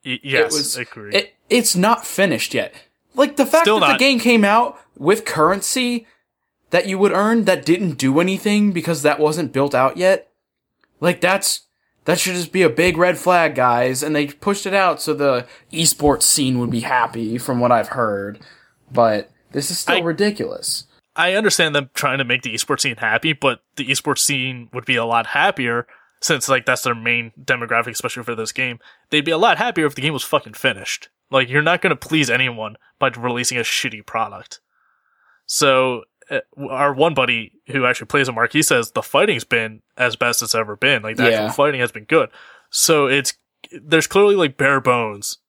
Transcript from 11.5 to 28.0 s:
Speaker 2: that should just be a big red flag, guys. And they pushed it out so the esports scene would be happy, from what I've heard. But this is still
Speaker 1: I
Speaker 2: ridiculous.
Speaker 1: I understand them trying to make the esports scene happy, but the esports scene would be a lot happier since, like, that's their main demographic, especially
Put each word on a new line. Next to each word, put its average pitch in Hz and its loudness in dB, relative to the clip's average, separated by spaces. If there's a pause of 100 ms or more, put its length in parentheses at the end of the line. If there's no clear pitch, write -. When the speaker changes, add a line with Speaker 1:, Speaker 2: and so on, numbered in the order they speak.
Speaker 2:
that 175 2
should 185 -2
just 175 -6
be 190 2
a 165 6
big 175 2
red 180 2
flag, 170 2
guys. 127 2
And 151 -2
they 147 0
pushed 202 -4
it 190 -2
out 185 2
so 151 -2
the 135 0 (260)
esports 147 2
scene 131 0
would 120 -2
be 117 -2
happy, 113 -2
from 123 -4
what 120 2
I've 113 2
heard. 107 -4 (500)
But 113 2 (220)
this 139 -6
is 165 -6
still 175 -2
Speaker 1:
I 185 0
Speaker 2:
ridiculous. 170 -4 (280)
Speaker 1:
I 175 0
understand 180 2
them 139 -2
trying 135 -2
to 135 -2
make 123 -2
the 110 -8
esports 127 -4
scene 120 -4
happy, 117 0
but 131 -2 (160)
the 135 -6
esports 135 -4
scene 127 -4
would 123 -10
be 127 0
a 113 0
lot 117 0
happier 139 -2 (360)
since, - -2
like, 131 2
that's 127 0
their 120 -2
main 117 -4
demographic, 120 -2
especially 120 -8